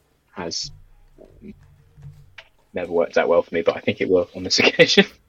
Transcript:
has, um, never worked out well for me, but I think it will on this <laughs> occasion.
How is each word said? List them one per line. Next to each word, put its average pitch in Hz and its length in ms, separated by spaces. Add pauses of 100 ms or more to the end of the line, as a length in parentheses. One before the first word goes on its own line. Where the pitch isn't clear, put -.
(320)
has, 85 380 (520)
um, - 320 (1200)
never 90 180
worked 85 240
out 73 120
well 85 140
for - 120
me, 82 80
but - 120
I - 60
think - 220
it - 80
will 90 240
on 87 80
this - 160
<laughs> - 20
occasion. - 460 (220)